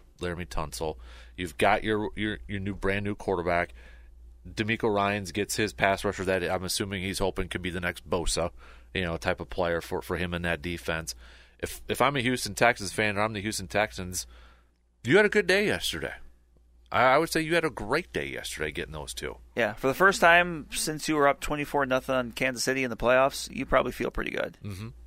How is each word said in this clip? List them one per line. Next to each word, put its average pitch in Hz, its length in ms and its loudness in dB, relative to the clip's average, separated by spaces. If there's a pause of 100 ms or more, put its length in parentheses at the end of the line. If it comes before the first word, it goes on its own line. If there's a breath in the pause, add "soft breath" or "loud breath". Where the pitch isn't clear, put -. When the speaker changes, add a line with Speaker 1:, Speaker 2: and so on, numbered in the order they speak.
(220)
Speaker 1:
Laramie 87 240 -6
Tunsil. 78 500 -4 (400 soft breath)
You've 90 220 -8
got 104 260 4
your, 107 320 0
your, 104 320 -4
your 101 140 -6
new, 98 120 -4
brand 98 300 -2
new 101 120 -4
quarterback. 87 580 0 (760 soft breath)
DeMeco 110 420 0
Ryans 101 420 0
gets 101 240 -2
his 104 160 0
pass 98 320 2
rusher 98 180 -2
that 92 260 2
I'm 92 140 -2
assuming 98 400 -2
he's 95 160 -4
hoping 95 300 -2
could 95 120 -4
be 90 80 -4
the 85 120 -4
next 87 280 -6
Bosa, 85 420 0 (420 soft breath)
you 95 80 0
know, 85 160 -2
type 90 240 -2
of 82 80 -10
player 85 320 0
for, 82 200 -4
for - 140 -4
him 87 180 -2
in 87 100 -4
that 85 180 0
defense. 82 540 -6 (440 soft breath)
If, - 280 -8
if - 140 0
I'm 139 160 4
a - 20 2
Houston 120 360 -2
Texans 117 360 4
fan 107 260 0
or 101 40 4
I'm 110 100 2
the 107 80 -6
Houston 98 300 -6
Texans, 92 580 -2 (800 soft breath)
you 127 100 6
had 208 100 8
a 202 40 2
good 208 180 2
day 196 180 4
yesterday. 90 500 -2 (760)
I, 110 120 4
I 131 140 8
would 160 120 2
say 170 100 0
you 160 160 0
had 165 80 4
a 160 60 0
great 120 420 -4
day 71 160 -2
yesterday 69 420 -6
getting 73 220 -6
those 76 220 -10
two. - 240 -10 (180)
Speaker 2:
Yeah, 110 160 2
for 107 160 -2
the 135 60 4
first 185 260 6
time 170 540 6
since - 340 -4
you 156 80 2
were 143 100 6
up 139 140 4
twenty-four 147 460 -2
nothing 131 300 0
on 123 180 -2
Kansas 127 320 -2
City 131 180 2
in 127 60 0
the 110 80 -6
playoffs, 131 520 4
you - 160 -6
probably 135 280 2
feel - 180 -4
pretty - 200 -6
good. - 300 -6
Speaker 1:
Mm-hmm. 101 280 -10 (180)